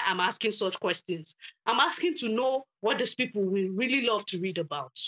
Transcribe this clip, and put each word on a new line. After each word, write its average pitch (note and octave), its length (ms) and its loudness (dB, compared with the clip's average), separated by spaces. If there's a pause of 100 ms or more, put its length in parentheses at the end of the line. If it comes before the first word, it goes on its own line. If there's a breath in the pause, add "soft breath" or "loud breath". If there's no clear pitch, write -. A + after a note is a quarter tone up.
I'm F#3 140 2
asking A3 320 0
such F#3+ 280 -2
questions. E3+ 560 -4 (300 loud breath)
I'm A#3+ 140 2
asking E4+ 380 2
to A#3 120 -2
know C4 380 0 (140)
what G#3+ 180 2
these - 160 0
people G#3 260 -2
will F#3+ 280 2
really B3 320 0
love G#3+ 260 2
to F3+ 120 -4
read F3+ 200 -2
about. D3 360 -6 (120)